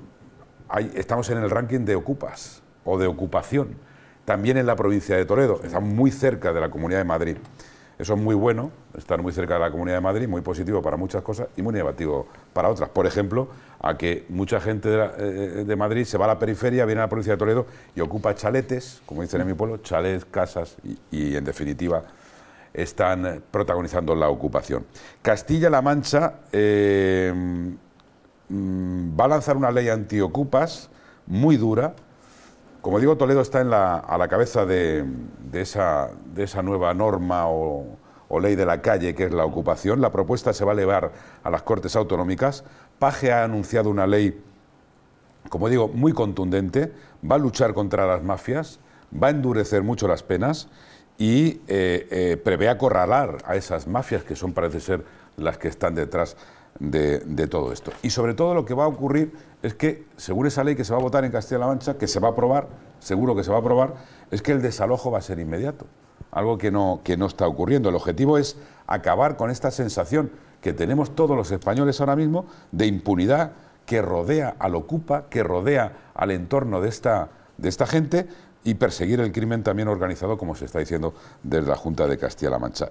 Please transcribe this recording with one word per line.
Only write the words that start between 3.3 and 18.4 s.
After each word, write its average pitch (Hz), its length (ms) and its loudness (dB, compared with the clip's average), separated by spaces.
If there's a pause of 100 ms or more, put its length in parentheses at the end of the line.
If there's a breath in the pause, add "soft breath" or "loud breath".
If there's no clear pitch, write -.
también 107 340 2
en 127 80 2
la 117 100 4
provincia 98 400 2
de 92 80 4
Toledo, 104 400 2
estamos 87 240 -2
muy 120 220 4
cerca 127 420 0
de 82 80 0
la 80 100 0
Comunidad 82 280 -2
de 95 60 0
Madrid. 82 320 0 (640 loud breath)
Eso 98 160 -4
es 104 60 0
muy 107 160 2
bueno, 117 340 0 (260)
estar 85 260 -2
muy 87 100 -4
cerca 87 220 -2
de 85 60 2
la 85 120 0
Comunidad 87 240 -2
de 90 60 -2
Madrid, 104 260 0
muy 87 140 -4
positivo 87 400 -2
para 78 160 -2
muchas 92 240 -4
cosas 110 340 -6
y - 60 -4
muy 113 100 -2
negativo 76 560 -4 (240 loud breath)
para 90 160 2
otras. 80 220 0
Por - 160 2
ejemplo, 104 420 0 (320 loud breath)
a 78 160 0
que 85 320 -2
mucha 95 320 -2
gente 104 300 -2
de 107 80 4
la, 107 200 0
eh, 98 480 -4
de 104 100 0
Madrid 107 280 0
se 107 140 -4
va 98 80 4
a - 20 4
la 110 100 2
periferia, 117 460 0
viene 110 160 0
a 110 40 2
la 110 40 0
provincia 110 240 -2
de 98 60 2
Toledo 110 280 2 (300 loud breath)
y - 40 -4
ocupa 104 360 -2
chaletes, 123 720 -2